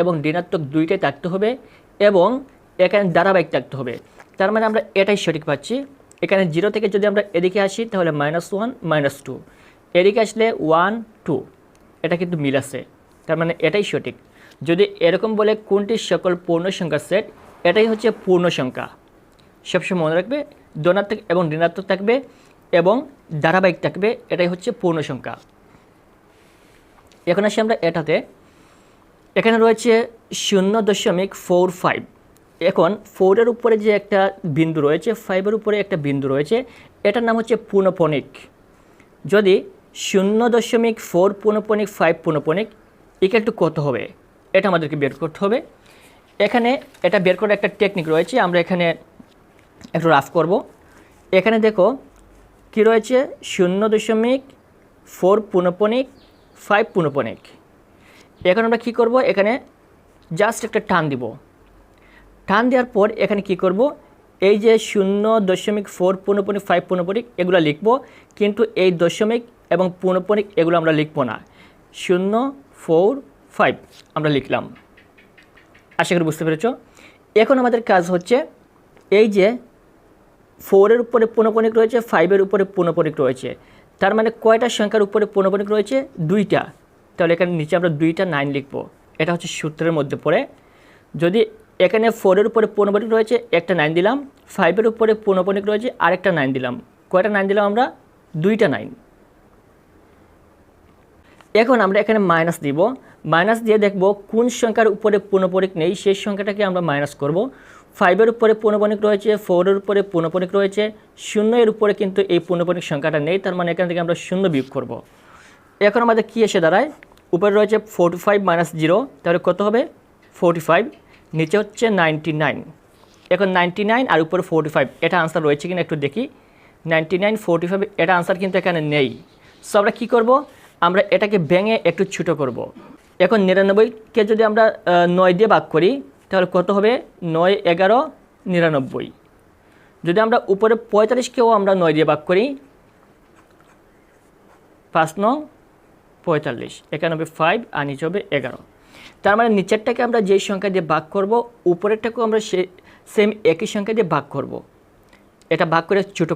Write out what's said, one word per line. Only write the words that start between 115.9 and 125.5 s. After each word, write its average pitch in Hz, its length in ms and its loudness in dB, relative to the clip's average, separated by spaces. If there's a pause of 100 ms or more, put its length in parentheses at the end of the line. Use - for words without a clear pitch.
আমাদের 226 260 2
কি 226 160 -4
এসে 208 180 -2
দাঁড়ায়? 202 220 2 (480)
উপরে 196 220 2
রয়েছে 208 200 2 (160)
ফোর্টি 175 320 0
ফাইভ 208 140 2 (100)
মাইনাস 170 200 0 (120)
জিরো, 160 160 4 (240)
তাহলে 170 260 0
কত 175 200 0
হবে? 233 140 2 (540)
ফোর্টি 170 320 0
ফাইভ। 180 180 2 (540)
নিচে 160 220 -2
হচ্ছে 208 240 -4 (140)
নাইনটি 156 320 -2 (120)
নাইন। 131 140 -2 (760)
এখন 190 140 2 (100)
নাইনটি 175 340 0
নাইন 254 220 0
আর 160 120 4
উপরে 170 240 -2
ফোর্টি 156 260 0
ফাইভ, 139 120 0 (180)
এটা 175 180 0
আনসার 160 240 -4
রয়েছে 147 220 0